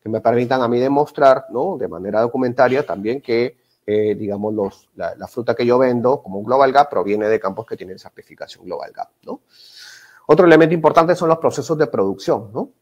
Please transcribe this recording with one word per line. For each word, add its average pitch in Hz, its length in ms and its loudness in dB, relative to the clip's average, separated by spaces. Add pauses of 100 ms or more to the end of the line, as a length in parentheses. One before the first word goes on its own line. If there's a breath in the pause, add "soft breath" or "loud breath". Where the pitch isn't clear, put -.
Que - 80 -12
me 110 120 -4
permitan 123 420 0
a 120 60 0
mí 120 120 0
demostrar, 139 680 2
¿no? 151 260 -4
De 101 120 -8
manera 95 320 -4
documentaria 127 640 0
también 107 340 -6
que, 120 360 -2 (280)
eh, 104 300 0
digamos, 104 400 -6
los, 98 400 -6
la, 90 220 -10
la 95 100 -14
fruta 117 300 -6
que 123 100 -2
yo 120 120 2
vendo 127 440 0
como 98 160 -12
un 104 60 -10
Global 131 260 4
Gap 139 180 4
proviene 104 380 -2
de 110 140 0
campos 95 260 -6
que 110 100 -12
tienen 92 220 -16
certificación - 640 -20
Global 82 280 -14
Gap, - 160 -14 (180)
¿no? 254 140 -14 (840 loud breath)
Otro 160 220 4
elemento 160 260 8
importante 165 440 2
son 175 120 -2
los 160 100 2
procesos 147 380 -2
de 151 120 -2
producción, 104 680 -4
¿no? 202 160 -8 (100)